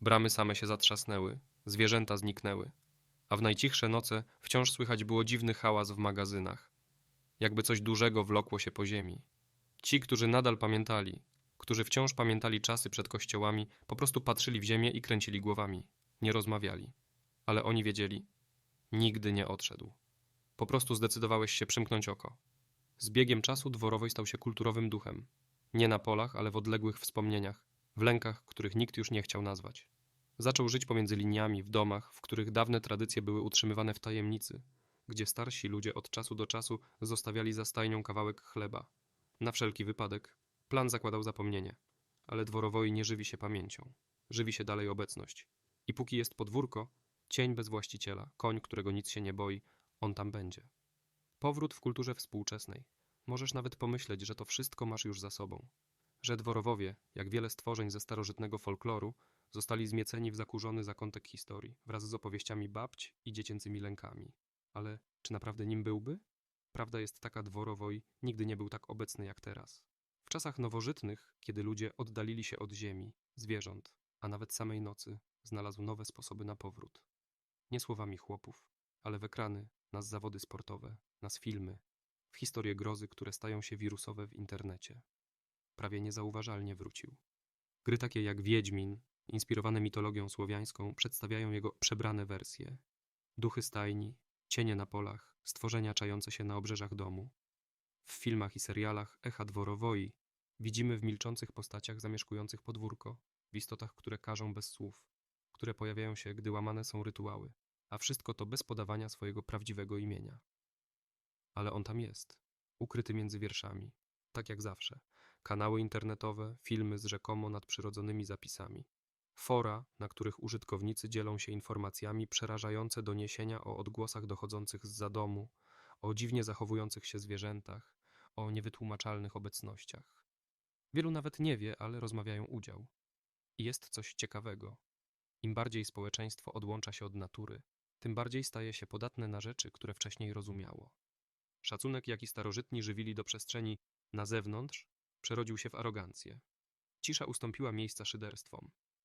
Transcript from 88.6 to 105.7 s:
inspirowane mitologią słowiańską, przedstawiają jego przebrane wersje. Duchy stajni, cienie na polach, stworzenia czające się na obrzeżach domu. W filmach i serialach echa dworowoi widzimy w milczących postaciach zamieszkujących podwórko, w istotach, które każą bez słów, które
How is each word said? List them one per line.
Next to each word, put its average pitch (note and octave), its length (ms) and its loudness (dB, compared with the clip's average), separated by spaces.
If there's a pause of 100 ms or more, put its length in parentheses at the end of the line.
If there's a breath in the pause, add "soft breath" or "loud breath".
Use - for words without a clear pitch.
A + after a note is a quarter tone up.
inspirowane A2 540 2
mitologią G#2 480 0
słowiańską, G#2 640 -4
przedstawiają A2 560 -2
jego G#2 200 0
przebrane G#2 540 0
wersje. G2 520 -8 (600)
Duchy A2+ 240 2
stajni, G#2 540 -4 (320)
cienie A2+ 280 2
na G2 100 0
polach, G2+ 580 -6
stworzenia A2 500 -2
czające G2+ 380 -4
się - 120 -6
na G#2 140 -2
obrzeżach G2+ 380 -4
domu. F#2+ 340 -8 (760)
W - 60 -16
filmach G#2+ 440 0
i G#2 40 -8
serialach G#2 640 -2
echa A2+ 220 -4
dworowoi G2+ 680 0 (460)
widzimy A2+ 380 2
w G#2 60 -2
milczących A2+ 480 -2
postaciach G#2+ 500 -10
zamieszkujących G#2+ 600 -6
podwórko, A2 560 -8 (340)
w G#2+ 40 -10
istotach, G#2+ 400 -8
które G#2+ 220 -6
każą G#2+ 360 -4
bez G#2 120 -6
słów, - 400 -10 (460)
które A2 220 -4